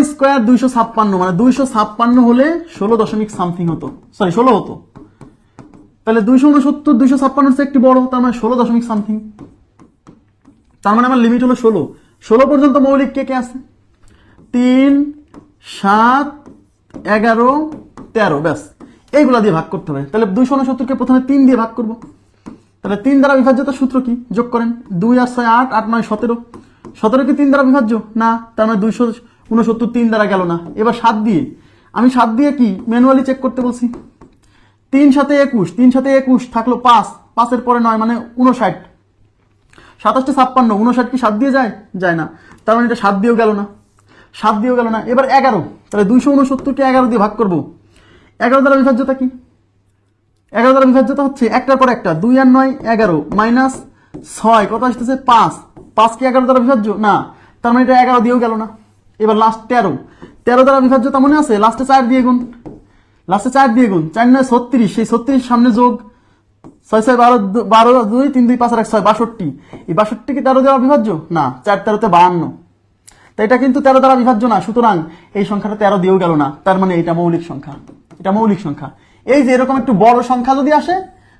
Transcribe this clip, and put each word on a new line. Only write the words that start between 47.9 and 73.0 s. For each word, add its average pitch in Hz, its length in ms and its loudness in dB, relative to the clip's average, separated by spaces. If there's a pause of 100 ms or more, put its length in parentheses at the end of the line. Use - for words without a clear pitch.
এগারো 269 180 2
দ্বারা 277 180 2
বিভাজ্যতা 262 380 0
কি? 254 60 -2 (1300)
এগারো 247 160 4
দ্বারা 269 160 4
বিভাজ্যতা 262 360 2
হচ্ছে 262 180 -4 (140)
একটার 262 220 0
পর 262 160 4
একটা, 214 140 -4 (120)
দুই 240 200 2
আর 262 140 6
নয় 262 140 2 (240)
এগারো, 208 220 0 (220)
মাইনাস 247 360 0 (640)
ছয় 220 340 2
কত 220 180 -6
আসতেছে? 247 260 -4 (160)
পাঁচ। 196 220 2 (460)
পাঁচ 226 200 2
কি - 120 -10
এগারো 254 180 2
দ্বারা 254 160 2
বিভাজ্য? 240 220 0 (200)
না। 196 80 2 (480)
তার 240 100 -2
মানে 254 120 2
এটা 254 180 2
এগারো 247 220 2
দিয়েও 240 200 0
গেল 226 80 -2 (100)
না। 220 40 -10 (560)
এবার 214 200 0
লাস্ট 226 180 0 (100)
তেরো। 226 220 0 (540)
তেরো 254 200 4
দ্বারা 269 200 2
বিভাজ্যতা 262 380 0
মনে 285 180 4
আছে? 247 120 -2 (100)
লাস্টে 233 260 0
চার 269 200 4
দিয়ে 262 160 2
গুণ। 247 100 2 (920)
লাস্টে 208 280 -2
চার 269 200 4
দিয়ে 254 160 4
গুণ। 170 100 0 (120)
চার 233 200 0
নয় 262 160 2
ছত্রিশ। 240 460 0
সেই 226 160 -2
ছত্রিশ 247 280 0 (100)
সামনে 240 280 2
যোগ। 247 140 4 (960)
ছয় 220 180 2
ছয় 254 160 2
বারো, 247 140 6 (380)
বারো, 226 160 6 (220)
দুই, 262 220 0
তিন 254 140 2
দুই 247 140 2
পাঁচ 233 120 0
আর 233 80 0
এক - 100 -8
ছয়, 208 160 0
বাষট্টি। 220 380 -2 (420)
এই 175 120 -6
বাষট্টি 214 360 -6
কি 277 100 -4
তেরো 262 180 2
দ্বারা 269 220 2
বিভাজ্য? 254 220 2 (280)
না, 151 80 0 (200)
চার 202 200 0
তেরোতে 214 320 -2
বাহান্ন। 175 260 4 (920)